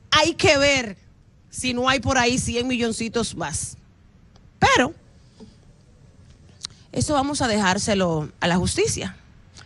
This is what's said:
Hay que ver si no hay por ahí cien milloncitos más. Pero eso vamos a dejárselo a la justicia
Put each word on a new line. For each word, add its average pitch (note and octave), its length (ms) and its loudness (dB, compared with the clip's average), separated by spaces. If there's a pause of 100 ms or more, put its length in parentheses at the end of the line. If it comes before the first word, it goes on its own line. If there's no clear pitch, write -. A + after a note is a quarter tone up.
(120)
Hay D#4 220 2
que D#4 240 4
ver C4+ 400 0 (520)
si B3+ 240 -6
no B3 160 0
hay C4+ 100 2
por C4 180 0
ahí B3 200 2
cien A#3+ 300 -2
milloncitos A3+ 680 -4
más. E3 420 -8 (800)
Pero E4+ 380 4 (2000)
eso B3 220 -2
vamos C#4+ 280 0
a C4 60 0
dejárselo F#3+ 920 0
a E3 80 0
la F3 100 2
justicia F#3+ 600 -2 (480)